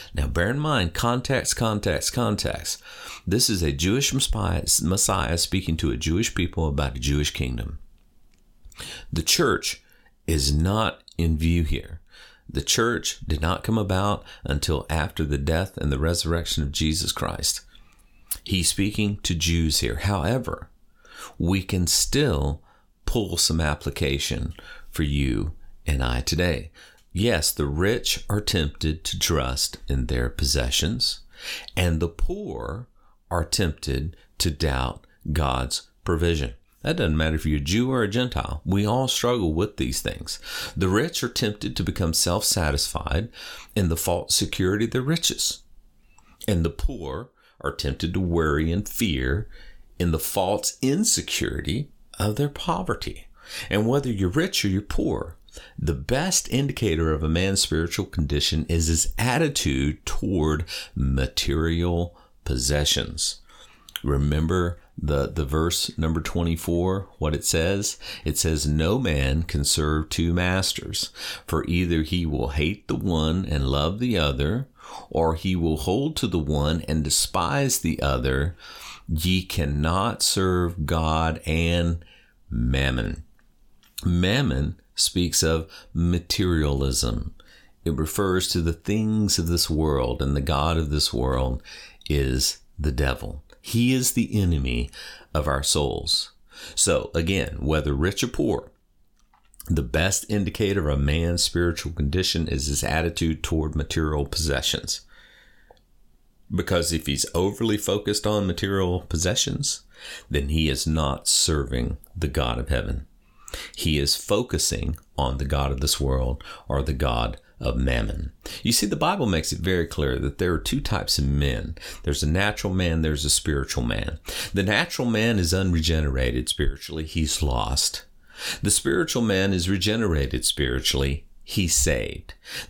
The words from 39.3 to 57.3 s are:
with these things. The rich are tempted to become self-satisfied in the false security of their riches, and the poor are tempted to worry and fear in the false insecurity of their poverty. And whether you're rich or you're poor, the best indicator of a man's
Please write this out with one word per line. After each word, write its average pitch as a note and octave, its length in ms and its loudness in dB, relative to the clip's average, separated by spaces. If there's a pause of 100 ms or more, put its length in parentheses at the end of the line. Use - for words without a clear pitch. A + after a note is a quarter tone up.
with E2+ 260 0
these B1+ 220 -2
things. - 380 -6 (380)
The F#2 120 2
rich B2 360 0
are A#2+ 40 0
tempted - 460 -4
to - 80 -2
become E2+ 300 0
self-satisfied F2 1200 0 (440)
in F#2+ 140 4
the D#2+ 80 2
false - 380 0
security F#2+ 500 0
of A#2 80 -2
their B2+ 100 0
riches, - 600 -2 (840)
and F2 180 2
the E2 60 2
poor E2+ 600 -4 (300)
are C#2+ 140 -4
tempted E2 400 -2
to F#2+ 60 0
worry D#2+ 500 2
and F#2 180 0
fear D2+ 600 0 (500)
in F2 140 2
the D#2+ 80 0
false - 600 0
insecurity C3 1080 0 (280)
of G#2+ 180 0
their C#3+ 120 2
poverty. - 800 -4 (420)
And G#2+ 200 2
whether C3 220 2
you're F#2+ 180 2
rich D#3+ 360 0
or G#2+ 40 2
you're F#2+ 140 2
poor, - 540 0 (400)
the - 180 0
best C#3 540 0
indicator F2+ 640 2
of D#2 120 0
a D#2 40 2
man's F#2 320 2